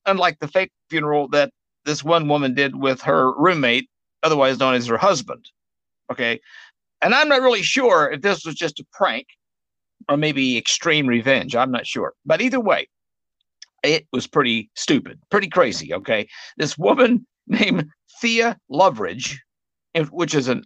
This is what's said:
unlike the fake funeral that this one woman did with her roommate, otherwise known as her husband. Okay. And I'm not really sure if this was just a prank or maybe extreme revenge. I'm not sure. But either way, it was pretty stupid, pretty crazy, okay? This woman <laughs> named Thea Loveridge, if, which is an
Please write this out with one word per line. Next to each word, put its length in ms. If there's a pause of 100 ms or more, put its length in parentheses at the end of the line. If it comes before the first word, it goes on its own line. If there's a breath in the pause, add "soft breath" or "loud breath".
unlike 320
the 80
fake 240 (180)
funeral 380
that 240 (340)
this 180
one 240
woman 280
did 220
with 240
her 360
roommate, 540 (320)
otherwise 340
known 160
as 140
her 100
husband. 480 (680)
Okay. 280 (640 loud breath)
And 100
I'm 160
not 140
really 180
sure 500
if 100
this 220
was 120
just 240
a 120
prank 360 (800)
or 100
maybe 400
extreme 480
revenge. 500
I'm 160
not 140
sure. 280 (120)
But 160
either 180
way, 280 (920)
it 300
was 160
pretty 480
stupid, 420 (120)
pretty 180
crazy, 460
okay? 340 (300 loud breath)
This 200
woman 480 (120)
<laughs> 100
named 380 (340)
Thea 380 (120)
Loveridge, 680 (560)
if, 180
which 240
is 140
an 160